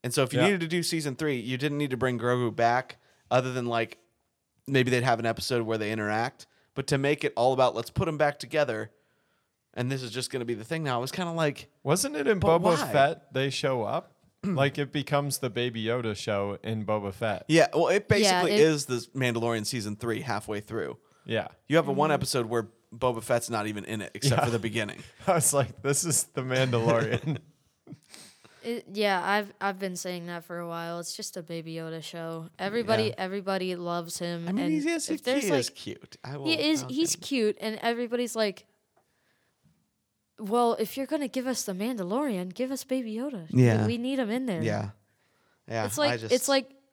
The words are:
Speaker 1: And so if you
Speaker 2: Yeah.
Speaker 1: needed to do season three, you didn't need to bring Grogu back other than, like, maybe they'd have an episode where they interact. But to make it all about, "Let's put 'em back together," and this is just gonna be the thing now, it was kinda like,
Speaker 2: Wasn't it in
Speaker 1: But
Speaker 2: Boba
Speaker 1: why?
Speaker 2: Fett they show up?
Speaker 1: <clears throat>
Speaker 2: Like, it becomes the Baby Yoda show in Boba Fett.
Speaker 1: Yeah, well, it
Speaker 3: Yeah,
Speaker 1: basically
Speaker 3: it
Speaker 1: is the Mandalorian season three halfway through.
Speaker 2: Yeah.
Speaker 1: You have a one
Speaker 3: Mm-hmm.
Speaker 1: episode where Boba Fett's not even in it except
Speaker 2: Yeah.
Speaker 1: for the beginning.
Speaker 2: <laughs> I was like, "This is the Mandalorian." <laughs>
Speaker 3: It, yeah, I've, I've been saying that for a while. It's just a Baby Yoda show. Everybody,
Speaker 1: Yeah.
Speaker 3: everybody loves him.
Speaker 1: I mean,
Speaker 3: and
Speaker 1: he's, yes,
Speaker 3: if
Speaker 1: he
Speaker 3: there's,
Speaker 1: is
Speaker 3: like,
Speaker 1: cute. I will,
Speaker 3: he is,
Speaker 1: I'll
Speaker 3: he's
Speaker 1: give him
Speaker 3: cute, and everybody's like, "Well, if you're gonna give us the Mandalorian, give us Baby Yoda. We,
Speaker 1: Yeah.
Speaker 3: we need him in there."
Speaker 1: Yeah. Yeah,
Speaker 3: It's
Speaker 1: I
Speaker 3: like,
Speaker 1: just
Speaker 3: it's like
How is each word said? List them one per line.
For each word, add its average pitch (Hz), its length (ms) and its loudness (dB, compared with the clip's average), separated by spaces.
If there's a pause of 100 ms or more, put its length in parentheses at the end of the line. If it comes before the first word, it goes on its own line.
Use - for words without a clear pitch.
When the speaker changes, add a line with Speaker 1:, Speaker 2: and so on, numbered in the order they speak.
Speaker 1:
And 123 100 -2
so 139 100 4
if 127 100 0
you 127 60 2
Speaker 2:
Yeah. 127 80 6
Speaker 1:
needed 190 140 4
to 165 60 -2
do 170 160 0
season 147 320 -2
three, 151 240 0
you 127 180 -4
didn't 143 200 -2
need 147 140 0
to 127 60 -2
bring 123 220 2
Grogu 123 360 2
back 117 420 2 (340)
other 127 200 2
than, 123 140 -2
like, 117 320 -2 (720)
maybe 131 240 4
they'd 123 120 4
have 120 160 4
an 113 60 -4
episode 117 380 0
where 110 140 0
they 107 140 -2
interact. 110 560 -2 (280)
But 135 120 -4
to 143 100 2
make 143 260 2
it 143 120 0
all 127 180 4
about, 127 220 4
"Let's 113 140 -4
put 143 180 -2
'em 156 100 -4
back 147 220 0
together," 123 520 -2 (840)
and 123 160 -2
this 131 100 -4
is 120 100 -8
just 120 200 -6
gonna 123 140 -4
be 117 80 -4
the 107 100 -6
thing 160 200 -6
now, 127 140 0
it 120 40 0
was 131 100 -6
kinda 175 200 -6
like, 160 380 -2 (140)
Speaker 2:
Wasn't 190 320 0
it 294 120 -2
in 208 120 2
Speaker 1:
But 165 200 6
Speaker 2:
Boba 175 180 4
Speaker 1:
why? 285 140 -2
Speaker 2:
Fett 147 420 2
they 135 160 0
show 131 340 0
up? 131 280 -4 (160)
Speaker 1:
<clears throat> - 160 -18
Speaker 2:
Like, 143 340 2
it 147 140 -4
becomes 143 460 0
the 127 120 -2
Baby 113 360 -2
Yoda 113 300 0
show 101 480 -2
in 110 220 -4
Boba 101 280 -2
Fett. 104 340 -4
Speaker 1:
Yeah, 156 260 6
well, 156 160 4
it 202 200 2
Speaker 3:
Yeah, 202 340 6
Speaker 1:
basically 170 100 4
Speaker 3:
it 214 60 4
Speaker 1:
is 151 280 6
the 120 180 -2 (100)
Mandalorian 117 500 0
season 107 300 -4
three 113 260 -4
halfway 107 400 -4
through. 78 360 -6 (280)
Speaker 2:
Yeah. 110 220 -2 (200)
Speaker 1:
You 151 100 4
have 151 100 4
a 143 60 -2
one 147 160 4
Speaker 3:
Mm-hmm. 147 60 4
Speaker 1:
episode 131 320 0
where 113 200 -2 (260)
Boba 117 300 0
Fett's 120 260 0
not 107 180 -2
even 104 180 -6
in 104 160 -6
it - 120 -10
except 135 280 2
Speaker 2:
Yeah. 147 40 4
Speaker 1:
for 120 60 0
the 117 80 0
beginning. 104 420 -4 (120)
Speaker 2:
<laughs> - 140 -6
I 190 80 4
was 151 180 2
like, - 280 0
"This 143 220 0
is 156 200 0 (100)
the 135 80 -4
Mandalorian." 123 1000 2
<laughs> - 40 -20 (1160)
Speaker 3:
It, 233 280 -6
yeah, 202 280 4
I've, 202 380 0
I've 196 180 -2
been 185 200 -4
saying 175 300 -6
that 170 180 -10
for 170 140 -10
a 170 60 -6
while. 170 360 -6
It's - 160 -8
just - 180 -10
a 175 80 -8
Baby 160 300 -8
Yoda 165 280 -8
show. 165 460 -8 (100)
Everybody, 220 500 0
Speaker 1:
Yeah. - 100 -4
Speaker 3:
everybody 185 580 -2
loves 170 440 -4
him. 170 280 -4
Speaker 1:
I 185 60 -2
mean, 262 100 0
Speaker 3:
and 311 100 2
Speaker 1:
he's, 294 120 0
yes, 330 240 -2
Speaker 3:
if 320 100 -2
Speaker 1:
he - 60 -16
Speaker 3:
there's, 254 180 2
Speaker 1:
is 143 240 2
Speaker 3:
like, - 80 -10
Speaker 1:
cute. - 480 -12
I 139 140 -10
will, 139 80 -8
Speaker 3:
he 311 240 2
is, 285 140 0
Speaker 1:
I'll 233 40 -8
Speaker 3:
he's 302 300 0
Speaker 1:
give - 60 -20
him - 40 -14
Speaker 3:
cute, 226 320 0
and 220 220 -6
everybody's 233 560 -2
like, 208 280 -2 (1700)
"Well, 233 400 2
if - 160 -2
you're 269 120 -4
gonna 294 200 0
give 254 180 -4
us 254 180 -2
the 196 100 -6
Mandalorian, 202 800 -2
give 262 180 -4
us 269 140 -6
Baby 233 300 -4
Yoda. 226 360 -8
We, 127 140 6
Speaker 1:
Yeah. 110 200 4
Speaker 3:
we 233 120 0
need 262 200 -2
him 233 120 -2
in 254 160 -2
there." 180 180 -2
Speaker 1:
Yeah. 104 280 -2 (760)
Yeah, 113 180 -2
Speaker 3:
It's - 140 -4
Speaker 1:
I 294 80 2
Speaker 3:
like, 117 140 0
Speaker 1:
just 113 120 0
Speaker 3:
it's 247 140 0
like 269 220 2 (240)